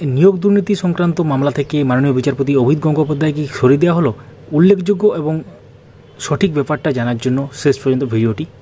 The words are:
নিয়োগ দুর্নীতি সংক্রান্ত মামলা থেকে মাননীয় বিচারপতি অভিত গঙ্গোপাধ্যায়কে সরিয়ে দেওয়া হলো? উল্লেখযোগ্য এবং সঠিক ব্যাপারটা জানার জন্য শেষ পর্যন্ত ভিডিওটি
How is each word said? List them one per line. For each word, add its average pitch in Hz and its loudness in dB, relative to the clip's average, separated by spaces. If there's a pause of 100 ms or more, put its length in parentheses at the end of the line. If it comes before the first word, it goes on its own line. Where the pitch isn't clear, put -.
নিয়োগ 165 2
দুর্নীতি 202 0
সংক্রান্ত 175 0
মামলা 143 0
থেকে 143 -2
মাননীয় 131 2
বিচারপতি 135 0
অভিত 135 2
গঙ্গোপাধ্যায়কে 151 -2
সরিয়ে 131 4
দেওয়া 170 2
হলো? 147 0 (380)
উল্লেখযোগ্য 185 2
এবং 156 -2 (760)
সঠিক 160 -2
ব্যাপারটা 147 -2
জানার 120 -2
জন্য 131 -2
শেষ - 0
পর্যন্ত 131 0
ভিডিওটি 113 -2 (160)